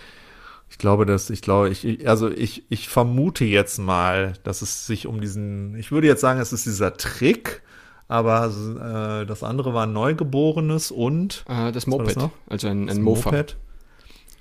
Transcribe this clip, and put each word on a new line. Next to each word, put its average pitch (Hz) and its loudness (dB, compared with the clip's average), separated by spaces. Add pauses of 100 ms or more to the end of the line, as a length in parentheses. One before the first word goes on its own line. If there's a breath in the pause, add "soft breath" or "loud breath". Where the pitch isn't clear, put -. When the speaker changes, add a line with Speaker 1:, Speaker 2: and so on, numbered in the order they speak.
(680 loud breath)
Speaker 1:
ich - -20
glaube, 101 4
dass, 98 0
ich 107 -6
glaube, 98 4
ich, 98 -6
ich, 117 -4
also 110 4
ich, - -6
ich - -6
vermute 127 2
jetzt 101 2
mal, 92 0 (100)
dass 101 -6
es - -8
sich 113 -4
um 110 -6
diesen, 101 -6
ich 113 -10
würde 156 4
jetzt 139 6
sagen, 131 4
es 120 -2
ist - -4
dieser 98 0
Trick, - 0 (460 loud breath)
aber, 110 0
äh, 101 -6
das 104 -8
andere 123 -4
war 113 0
ein 110 -2
Neugeborenes 156 0
und 156 -2
Speaker 2:
Äh, 120 -2
das 120 -4
Speaker 1:
was 131 0
war 117 0
das 104 2
Speaker 2:
Moped, - -4
Speaker 1:
noch? 147 0 (180)
Speaker 2:
also 104 -4
ein, 101 0
ein 98 -2
Speaker 1:
Das 98 0
Speaker 2:
Mofa. 110 2
Speaker 1:
Moped. 147 0 (840 soft breath)